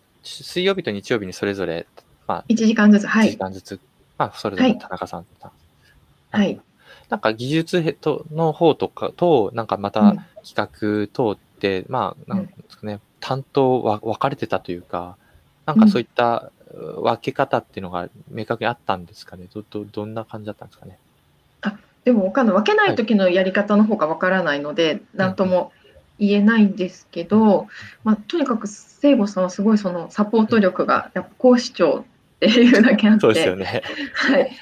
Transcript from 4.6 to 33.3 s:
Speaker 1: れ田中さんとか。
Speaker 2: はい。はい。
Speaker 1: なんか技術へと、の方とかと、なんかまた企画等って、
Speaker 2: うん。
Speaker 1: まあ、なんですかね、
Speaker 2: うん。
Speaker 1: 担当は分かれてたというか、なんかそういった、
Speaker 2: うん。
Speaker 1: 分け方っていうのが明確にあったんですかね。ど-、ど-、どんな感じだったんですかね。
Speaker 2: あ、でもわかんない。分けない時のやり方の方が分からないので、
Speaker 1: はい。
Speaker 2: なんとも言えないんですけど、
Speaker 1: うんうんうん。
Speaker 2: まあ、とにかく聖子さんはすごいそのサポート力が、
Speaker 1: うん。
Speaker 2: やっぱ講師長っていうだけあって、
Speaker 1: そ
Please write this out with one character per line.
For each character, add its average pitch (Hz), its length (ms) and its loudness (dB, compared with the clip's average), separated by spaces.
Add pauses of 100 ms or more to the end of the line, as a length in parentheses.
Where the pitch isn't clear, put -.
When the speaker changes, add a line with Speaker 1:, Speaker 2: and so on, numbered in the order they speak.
Speaker 1:
れ 254 120 4
田 - 120 -16
中 92 200 -10
さ 87 120 -14
ん 85 60 -18
と - 160 -20
か。 98 100 -20 (800)
Speaker 2:
は 214 120 2
い。 185 40 0
は 143 40 -2
い。 - 100 -10 (480)
Speaker 1:
な 220 80 -4
ん - 20 -6
か 110 140 0
技 117 140 -10
術 160 320 -2
へ 160 140 -2
と、 - 380 -4
の 156 200 -2
方 156 240 2
と - 140 -4
か - 260 -8
と、 147 380 2
な 113 100 -6
ん 107 40 -18
か 98 100 -2
ま 101 140 -6
た 104 240 6 (280)
企 - 120 -20
画 104 520 -4
等 110 260 -4
っ - 40 -16 (220)
て、 95 220 -2
Speaker 2:
う - 80 -14
ん。 - 20 -12
Speaker 1:
ま 110 240 -4 (120)
あ、 - 60 -10
な 190 60 -2
ん 196 60 -6
で - 80 -20 (160)
す - 80 -20
か 107 100 -14
ね、 104 60 -8
Speaker 2:
う - 40 -12
ん。 - 40 -20 (180)
Speaker 1:
担 131 240 -6
当 127 400 0
は 107 160 -2
分 113 160 -6
か - 140 -2
れ 127 60 -8
て - 120 -8
た 95 120 -4
と - 120 -12
い 87 60 -8
う 87 40 -14
か、 90 360 -12 (480)
な 156 80 -2
ん 220 60 4
か 220 80 8
そ 190 120 2
う - 20 -2
い - 40 -6
っ - 20 -20
た、 - 440 -2 (220)
Speaker 2:
う - 260 -14
ん。 - 40 -6
Speaker 1:
分 117 180 -2
け 139 100 -8
方 135 280 -2
っ - 60 -10
て - 140 -18
い - 20 -10
う 95 40 -10
の 90 60 -12
が 87 180 -8 (200)
明 110 160 -12
確 117 180 -6
に 107 40 0
あ 120 60 -2
っ - 100 -20
た 98 140 -4
ん 87 80 -14
で - 100 -20
す - 100 -20
か 92 120 -20
ね。 90 160 -18
ど-、 104 160 -14
ど-、 104 160 -10
ど 104 200 -12
ん 110 80 -12
な 113 120 -10
感 110 160 -16
じ 104 60 -18
だ 107 60 -10
っ - 20 -20
た - 100 -20
ん - 20 -20
で - 60 -20
す - 60 -20
か - 60 -20
ね。 98 120 -20 (640)
Speaker 2:
あ、 208 160 -8 (300)
で 247 60 6
も 196 120 2
わ 196 60 -4
か 269 120 0
ん 226 40 2
な 185 60 2
い。 - 20 2
分 208 80 2
け 415 100 2
な 415 140 2
い 214 80 -2
時 220 200 0
の 190 140 4
や 185 140 2
り 190 80 -4
方 208 240 0
の 214 80 6
方 214 140 0
が 151 100 0
分 160 100 -4
か 185 120 0
ら 185 120 0
な 151 140 -2
い 143 60 -4
の 147 120 -8
で、 165 140 0
Speaker 1:
は 151 60 0
い。 - 80 -8 (140)
Speaker 2:
な 190 140 0
ん 190 60 -8
と 196 100 0
も 180 280 -2 (460)
言 202 200 2
え - 20 2
な 226 160 6
い 214 60 8
ん 196 140 2
で 180 100 -4
す - 240 -18
け 170 140 -8
ど、 202 120 2
Speaker 1:
う 220 40 6
ん - 20 6
う 214 80 6
ん 175 80 6
う - 40 -6
ん。 - 40 -20 (380)
Speaker 2:
ま 220 80 2
あ、 - 20 -2
と - 220 -6
に 302 80 0
か 240 100 -2
く - 120 -8
聖 - 500 0
子 202 100 2
さ 185 140 -4
ん - 20 0
は 180 60 -2
す 202 120 -8
ご 214 120 2
い 208 40 4
そ 190 140 -4
の 170 180 -10
サ 214 160 -2
ポ 220 140 0
ー 220 60 4
ト 226 140 2
力 180 260 2
が、 - 280 0
Speaker 1:
う 185 60 -6
ん。 - 20 -6
Speaker 2:
や - 0 -
っ - 80 -12
ぱ - 80 -20
講 247 200 6
師 - 160 -6
長 160 260 0
っ - 40 -14 (360)
て - 80 2
い 233 320 6
う - 20 6
だ 247 140 4
け 208 140 4
あ - 20 6
っ 220 40 6
て、 208 40 4
Speaker 1:
そ 120 120 4